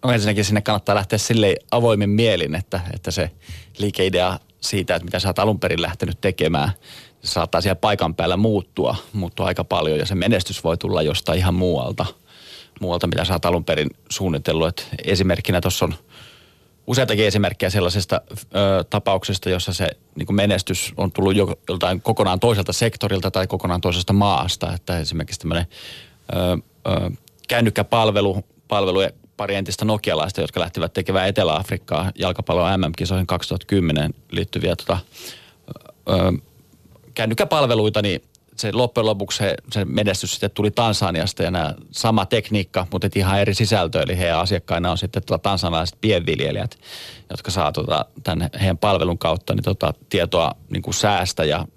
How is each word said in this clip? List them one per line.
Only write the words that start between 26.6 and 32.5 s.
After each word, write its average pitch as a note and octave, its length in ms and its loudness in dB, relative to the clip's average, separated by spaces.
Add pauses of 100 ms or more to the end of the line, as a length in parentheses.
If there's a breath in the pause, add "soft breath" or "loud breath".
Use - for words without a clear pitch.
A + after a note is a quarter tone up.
ö, F#2 180 -2 (380)
kännykkäpalvelu, G#2 960 2 (240)
palvelujen F#2+ 460 2 (240)
pari G2 180 -2
entistä G2 300 -4
nokialaista, F#2+ 560 0
jotka E2 180 -2
lähtivät E2+ 340 -4
tekemään F#2+ 340 0
Etelä-Afrikkaa F2+ 880 0
jalkapallon F2+ 640 0